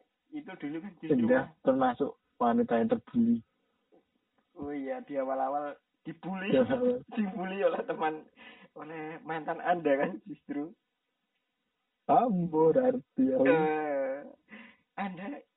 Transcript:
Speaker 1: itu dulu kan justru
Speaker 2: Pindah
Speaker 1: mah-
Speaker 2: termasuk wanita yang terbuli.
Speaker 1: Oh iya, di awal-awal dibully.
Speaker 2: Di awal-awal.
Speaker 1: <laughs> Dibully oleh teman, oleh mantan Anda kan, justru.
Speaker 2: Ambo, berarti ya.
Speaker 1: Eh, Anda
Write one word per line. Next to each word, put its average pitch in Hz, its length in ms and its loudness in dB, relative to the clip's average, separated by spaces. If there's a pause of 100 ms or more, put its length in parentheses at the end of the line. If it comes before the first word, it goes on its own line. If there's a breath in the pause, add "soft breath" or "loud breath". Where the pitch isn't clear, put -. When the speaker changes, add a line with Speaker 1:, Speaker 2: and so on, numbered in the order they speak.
(300)
Speaker 1:
itu 151 160 -12
dulu 151 320 -10
kan 185 240 -12
justru 156 160 2
Speaker 2:
Pindah 120 320 2
Speaker 1:
mah- - 60 -20 (100)
Speaker 2:
termasuk 262 460 2 (260)
wanita 233 400 2
yang 113 160 0
terbuli. 117 480 2 (1120)
Speaker 1:
Oh 143 160 -10
iya, 135 320 -6
di 135 160 -10
awal-awal 135 560 -2 (320)
dibully. 185 480 -6
Speaker 2:
Di 262 80 6
awal-awal. 247 460 0
Speaker 1:
<laughs> - 100 -14
Dibully 190 480 -4
oleh 170 160 2
teman, 156 400 -4 (560 loud breath)
oleh 156 480 -12
mantan 160 320 -6
Anda 160 400 2
kan, - 320 -2
justru. 143 400 -8 (1400)
Speaker 2:
Ambo, 165 640 4
berarti 254 540 2
ya. 262 180 2
Speaker 1:
Eh, 294 720 2 (800 loud breath)
Anda 196 480 -8 (160)